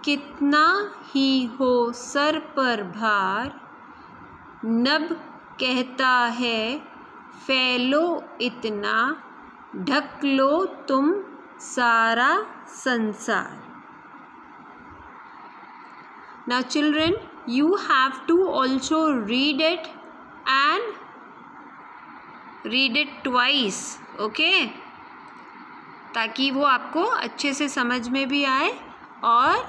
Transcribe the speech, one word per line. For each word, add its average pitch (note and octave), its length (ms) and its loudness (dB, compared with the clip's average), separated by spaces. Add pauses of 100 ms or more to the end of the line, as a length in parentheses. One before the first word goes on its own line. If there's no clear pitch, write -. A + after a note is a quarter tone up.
कितना D4+ 880 2 (200)
ही C4+ 300 4
हो A#3+ 480 2
सर D4+ 460 0
पर B3+ 440 0
भार। G#3 760 -2 (1040)
नभ C4+ 480 2 (480)
कहता B3+ 500 0
है, A#3+ 680 2 (680)
"फैलो C4 800 2 (160)
इतना, A3+ 840 -2 (540)
ढक C#4 480 -2
लो C#4 400 4
तुम C#4+ 500 2 (440)
सारा A#3+ 880 2 (220)
संसार." A3 1000 -2 (2750)
Now B3 140 0
children, D4+ 500 2 (460)
you D4 100 4
have C4+ 460 2 (160)
to E4+ 160 6
also C4 840 2
read C4+ 320 0
it E4 220 2 (680)
and D4 320 4 (1800)
read B3 300 2
it D4 320 -2
twice, B3 680 0 (220)
okay? D#4 460 2 (1500)
ताकि A#3 360 0
वो C4+ 140 2
आपको C#4 380 2
अच्छे C#4+ 520 -2
से D4 140 0
समझ B3 400 0
में C4+ 200 0
भी C#4+ 160 2
आए C#4 360 2 (440)
और B3 300 6 (140)